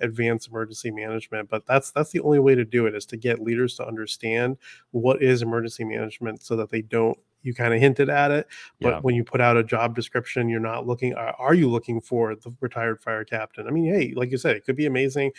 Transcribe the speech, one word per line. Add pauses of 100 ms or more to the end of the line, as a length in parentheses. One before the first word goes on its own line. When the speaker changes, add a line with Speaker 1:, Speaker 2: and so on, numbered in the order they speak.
Speaker 1:
advance
emergency
management.
But
that's,
that's
the
only
way
to
do
it,
is
to
get
leaders
to
understand (340)
what
is
emergency
management,
so
that
they
don't, (240)
you
kinda
hinted
at
it, (320)
but
Speaker 2:
Yeah.
Speaker 1:
when
you
put
out
a
job
description,
you're
not
looking,
are,
are
you
looking
for
the
retired
fire
captain?
I
mean,
hey,
like
you
said,
it
could
be
amazing,